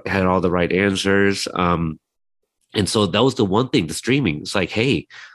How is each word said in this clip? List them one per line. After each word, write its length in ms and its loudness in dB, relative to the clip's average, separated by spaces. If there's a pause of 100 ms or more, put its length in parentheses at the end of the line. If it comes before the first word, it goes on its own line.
had 200 0
all 140 2
the 120 0
right 200 0
answers. 840 0
Um, 440 0 (720)
and 160 -2
so 180 2
that 180 2
was 100 2
the 100 0
one 260 0
thing, 180 0
the 60 -8
streaming. 480 -2
It's 120 -8
like, 160 -2
"Hey, 380 -2 (260)